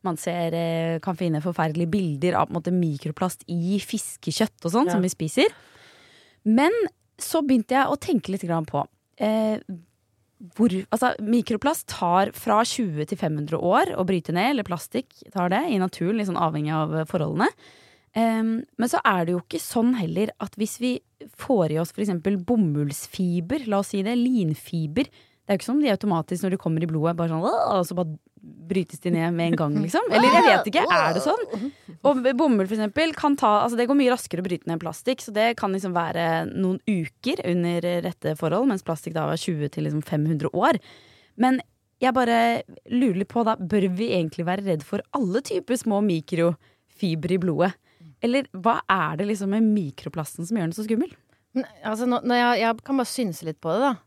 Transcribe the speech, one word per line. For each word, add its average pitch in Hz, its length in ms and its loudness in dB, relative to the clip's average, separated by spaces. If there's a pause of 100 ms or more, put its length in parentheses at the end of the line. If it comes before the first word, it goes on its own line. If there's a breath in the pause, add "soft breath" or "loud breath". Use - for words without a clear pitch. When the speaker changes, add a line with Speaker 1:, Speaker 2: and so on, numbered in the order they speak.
Speaker 1:
Man 175 140 -2
ser, 170 360 -2
eh, 165 460 -2
kan 180 160 -4
finne 160 260 0
forferdelige 165 500 -2
bilder 175 440 0
av, - 140 2
på - 60 -6
en 170 60 -4
måte, 180 120 -2
mikroplast 165 720 -2
i 175 300 -2
fiskekjøtt - 880 -4
og 170 60 -2
sånn, 233 160 2
Speaker 2:
Ja. 175 60 0
Speaker 1:
som 175 80 2
vi 185 80 2
spiser. 175 360 0 (1000 soft breath)
Men 254 260 4 (480)
så - 260 -2
begynte 254 240 2
jeg 262 160 4
å 285 140 -2
tenke 262 300 -2
litt 190 120 -4
grann 165 240 -2
på, 143 180 -4 (360)
eh, 220 400 0 (960)
hvor, 220 140 4 (220)
altså, 226 280 0
mikroplast 226 680 0
tar 185 480 2
fra 220 300 2
tjue 165 420 -2
til 202 120 -6
fem 156 200 -2
hundre 151 240 -2
år 247 340 2
å - 80 -2
bryte 175 300 -2
ned, 196 220 2
eller 220 80 -2
plastikk 185 420 -6 (260)
tar 180 180 0
det, 262 200 0
i 208 80 0
naturen, 185 400 0
litt 208 100 -2
sånn 175 140 -2
avhengig 156 320 0
av, 156 220 0
eh, 160 100 0
forholdene. 160 420 0 (680 soft breath)
Ehm, 226 500 0 (120)
men 240 120 -2
så - 160 0
er 185 200 2
det 175 80 0
jo 180 80 0
ikke - 200 -6
sånn 240 340 2
heller 185 340 -2 (100)
at - 180 -10
hvis 208 220 -4
vi 247 200 -2 (380)
får 180 340 2
i 151 60 0
oss 165 140 -2
for - 100 -6
eksempel 190 420 0
bomullsfiber, 175 1200 0
la 202 120 0
oss 202 100 -4
si 196 140 -2
det, 233 140 -2
linfiber, 180 880 0
det - 420 -20
er 202 80 2
jo 180 40 -2
ikke - 100 -10
som 269 120 2
de 285 80 2
automatisk 185 540 0
når 196 80 0
de 190 60 -2
kommer 160 260 -2
i 175 40 -2
blodet, 160 280 0
bare 165 140 -2
sånn, 160 160 -2
"Åh", 262 340 2
og 175 60 0
så 175 100 -8
bare 160 220 -4 (260)
brytes 165 560 -6
de 180 120 -2
ned 170 240 0
med 170 160 0
en 165 40 2
gang, 151 180 0 (100)
liksom. 311 180 0 (100)
Eller 494 220 6
jeg 466 100 8
vet - 220 6
ikke, 220 260 2
er 160 220 4
det 185 80 -2
sånn? 285 500 -2 (320 loud breath)
Og 262 200 4 (120)
bomull 240 320 4
for 202 80 -4
eksempel 254 400 0
kan 285 220 2
ta, 214 260 4
altså 233 140 0
det 240 100 2
går 277 80 2
mye 269 160 6
raskere 214 300 -4
å 185 60 -4
bryte 175 180 -4
ned 165 140 -4
plastikk, 170 420 -4
så - 100 -14
det 220 260 2
kan 196 140 -2
liksom 190 220 -4
være 165 640 0
noen 185 320 0
uker 214 580 -4
under 175 360 0 (200)
rette 170 340 -4
forhold, 170 320 0
mens 196 140 0
plastikk 165 320 -6
da 156 140 -2
var 156 100 -2
tjue 147 320 -2
til 151 160 -6
liksom 151 180 -2
fem 151 220 -2
hundre 156 260 0
år. 233 280 2 (580 loud breath)
Men 254 240 2 (400)
jeg 247 120 4
bare 233 500 2 (260)
lurer 233 300 2
litt 196 100 -4
på 233 160 0
da, 220 100 2
bør 196 400 0
vi 226 140 -2
egentlig 170 360 -2
være 190 200 -2
redd 160 180 0
for 208 180 -6 (120)
alle 233 280 0
typer 277 360 -2
små 208 240 0
mikrofiber 170 1300 -2
i 185 60 2
blodet? 175 360 0 (500 soft breath)
Eller 247 200 2 (100)
hva 190 260 0 (100)
er 156 280 0
det 202 100 0
liksom 196 220 -2
med 214 140 2
mikroplasten 170 840 -2
som 220 100 -2
gjør 165 120 0
den 170 80 -8
så 214 100 -6
skummel? 233 260 0 (420)
Speaker 3:
Men, 254 100 -2 (180)
altså, 220 240 -2
nå, 240 160 2
når 247 140 2
jeg, 240 240 4
jeg 226 220 0
kan 269 140 0
bare 240 120 0
synse 190 360 -4
litt 160 160 -8
på 165 120 -2
det 208 80 2
da 269 120 2 (140)